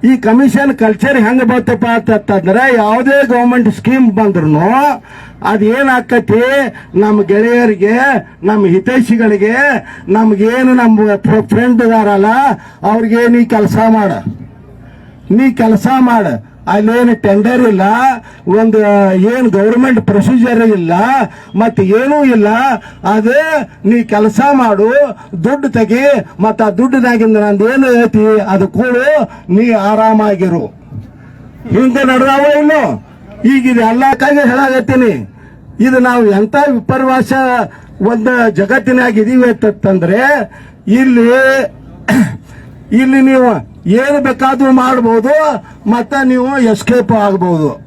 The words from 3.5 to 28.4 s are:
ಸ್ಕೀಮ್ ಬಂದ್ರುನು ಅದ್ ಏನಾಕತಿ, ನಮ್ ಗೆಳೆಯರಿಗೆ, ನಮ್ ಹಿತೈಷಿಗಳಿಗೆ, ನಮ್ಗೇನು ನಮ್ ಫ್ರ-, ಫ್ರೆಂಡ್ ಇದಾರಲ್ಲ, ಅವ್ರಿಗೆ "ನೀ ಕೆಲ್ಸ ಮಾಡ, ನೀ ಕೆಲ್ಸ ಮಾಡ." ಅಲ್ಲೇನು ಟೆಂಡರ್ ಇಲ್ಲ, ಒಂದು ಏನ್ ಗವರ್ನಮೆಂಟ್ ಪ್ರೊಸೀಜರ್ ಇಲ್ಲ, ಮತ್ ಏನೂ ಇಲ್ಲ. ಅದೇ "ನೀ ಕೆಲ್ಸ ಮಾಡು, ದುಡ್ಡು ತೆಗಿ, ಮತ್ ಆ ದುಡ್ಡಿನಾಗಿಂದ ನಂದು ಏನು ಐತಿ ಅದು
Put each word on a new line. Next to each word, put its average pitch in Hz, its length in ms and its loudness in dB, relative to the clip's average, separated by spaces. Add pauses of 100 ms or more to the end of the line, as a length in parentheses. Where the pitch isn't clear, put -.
ಸ್ಕೀಮ್ 247 360 0
ಬಂದ್ರುನು 175 580 0 (760)
ಅದ್ 208 200 -2
ಏನಾಕತಿ, 240 800 0 (520)
ನಮ್ 208 280 0
ಗೆಳೆಯರಿಗೆ, 214 760 0 (460)
ನಮ್ 202 220 0
ಹಿತೈಷಿಗಳಿಗೆ, 220 920 0 (500)
ನಮ್ಗೇನು 220 680 0
ನಮ್ 233 240 2
ಫ್ರ-, 208 520 0
ಫ್ರೆಂಡ್ 240 340 0
ಇದಾರಲ್ಲ, 208 420 2 (580)
ಅವ್ರಿಗೆ 226 440 0
"ನೀ 240 180 2
ಕೆಲ್ಸ 214 300 -2
ಮಾಡ, 220 360 0 (1200)
ನೀ 254 180 2
ಕೆಲ್ಸ 220 360 0 (120)
ಮಾಡ." 233 280 2 (400)
ಅಲ್ಲೇನು 226 540 0
ಟೆಂಡರ್ 214 460 0
ಇಲ್ಲ, 196 140 0 (680)
ಒಂದು 214 300 2 (360)
ಏನ್ 226 360 0
ಗವರ್ನಮೆಂಟ್ 220 520 2
ಪ್ರೊಸೀಜರ್ 226 680 0
ಇಲ್ಲ, 180 240 0 (640)
ಮತ್ 226 240 -2
ಏನೂ 254 440 0
ಇಲ್ಲ. 226 240 2 (560)
ಅದೇ 254 680 -2 (160)
"ನೀ 226 180 2
ಕೆಲ್ಸ 214 360 0 (120)
ಮಾಡು, 226 420 0 (500)
ದುಡ್ಡು 277 260 -2
ತೆಗಿ, 226 360 0 (340)
ಮತ್ 214 220 -2
ಆ 214 80 0
ದುಡ್ಡಿನಾಗಿಂದ 233 680 0
ನಂದು 208 360 0
ಏನು 254 300 2
ಐತಿ 220 360 2
ಅದು 196 280 -2